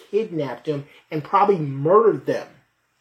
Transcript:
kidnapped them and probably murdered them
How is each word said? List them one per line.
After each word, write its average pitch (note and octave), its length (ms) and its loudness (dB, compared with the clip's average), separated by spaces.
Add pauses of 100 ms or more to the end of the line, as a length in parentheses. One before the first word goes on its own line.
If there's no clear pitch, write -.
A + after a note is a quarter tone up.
kidnapped E3 560 -6
them C#3+ 200 -6 (260)
and D#3 120 -6
probably G3+ 340 2
murdered D3+ 680 2
them - 220 -4 (540)